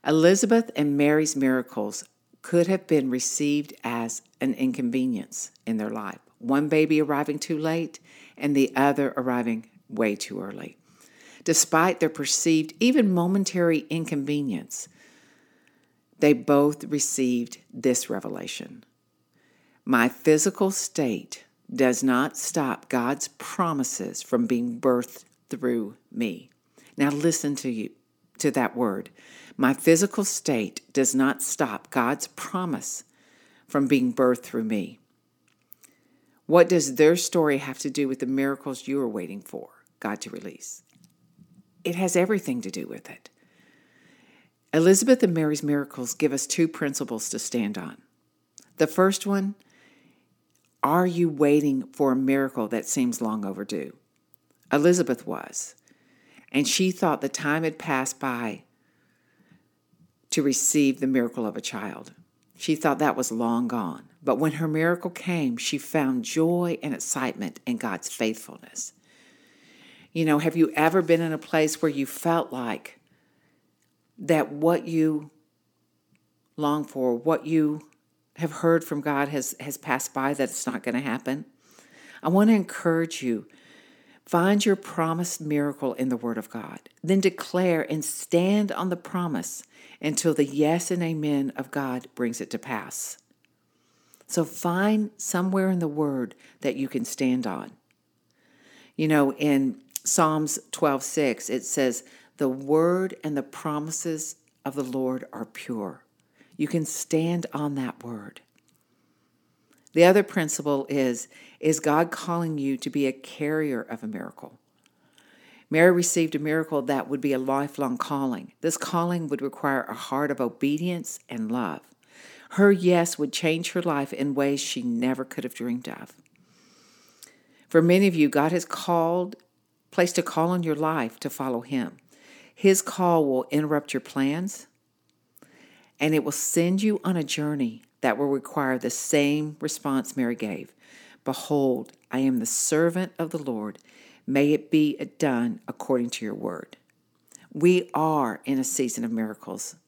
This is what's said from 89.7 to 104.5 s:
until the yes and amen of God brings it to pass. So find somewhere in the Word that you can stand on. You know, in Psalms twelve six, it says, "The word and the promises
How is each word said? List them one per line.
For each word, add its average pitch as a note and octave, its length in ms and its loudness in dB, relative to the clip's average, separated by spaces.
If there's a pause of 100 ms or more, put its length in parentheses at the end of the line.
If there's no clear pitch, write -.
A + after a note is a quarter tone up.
until D#3 340 0
the D3 100 2
yes D3+ 460 0
and F3+ 120 0
amen D3+ 540 -2
of C3+ 140 -10
God C3 440 -6
brings A#2 260 -4
it G2 100 -8
to A2 80 -6
pass. - 580 -8 (1080)
So E3 180 -2
find G3+ 720 0
somewhere F#3+ 540 0
in F3+ 80 0
the E3+ 100 -2
Word C#3+ 460 -2 (260)
that C#3 160 -2
you C3+ 100 -4
can B2+ 200 -4
stand B2+ 400 -2
on. C#2 260 -8 (1200)
You D#3 140 -2
know, C#3+ 240 4
in C3+ 480 0 (240)
Psalms D#3 540 2 (140)
twelve C#3 320 0
six, C3+ 440 -2
it B2 160 -4
says, B2+ 380 -2 (340)
"The C#3 120 0
word D#3+ 720 0
and D3+ 140 -4
the C3+ 80 -2
promises D#3 920 -8 (300)